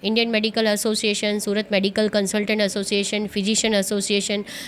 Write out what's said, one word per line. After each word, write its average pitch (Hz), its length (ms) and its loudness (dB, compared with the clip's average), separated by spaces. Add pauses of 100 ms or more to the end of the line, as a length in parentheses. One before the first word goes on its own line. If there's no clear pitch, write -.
ઇન્ડિયન 226 260 2
મેડિકલ 220 360 0
એસોસિએશન, 208 720 0
સુરત 208 340 -2
મેડિકલ 202 360 2
કન્સલ્ટન્ટ 208 520 0
એસોસિએશન, 202 640 0
ફિઝિશિયન 214 480 0
એસોસિએશન, 202 720 0 (240)